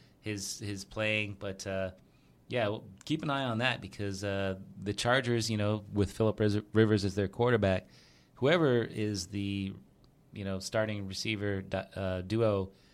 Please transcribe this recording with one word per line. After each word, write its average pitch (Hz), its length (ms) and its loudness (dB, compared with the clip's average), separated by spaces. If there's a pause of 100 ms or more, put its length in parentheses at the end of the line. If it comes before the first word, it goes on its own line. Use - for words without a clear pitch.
(220)
his, 104 380 -6
his 101 260 -8
playing. 107 540 -2
But, 98 280 -8
uh, 95 240 -4 (560)
yeah, 120 220 0
well, 110 140 -6 (200)
keep 156 200 -2
an 160 60 -2
eye 139 160 0
on 117 120 -2
that 123 240 0
because, 98 420 -6
uh, 98 320 -2 (260)
the 101 120 -2
Chargers, 120 560 2
you 110 80 0
know, 104 340 0
with 101 200 2
Phillip 107 280 2
Riz-, 104 220 4 (100)
Rivers 107 320 6
as 98 120 -2
their 101 120 2
quarterback, 101 600 2 (480)
whoever 135 480 4
is 104 440 -4
the, 101 460 -2 (580)
you 104 140 -10
know, 98 140 -4
starting 104 480 -2
receiver 101 560 -2
du-, 95 360 -6
uh, 92 220 -2
duo 98 480 0 (240)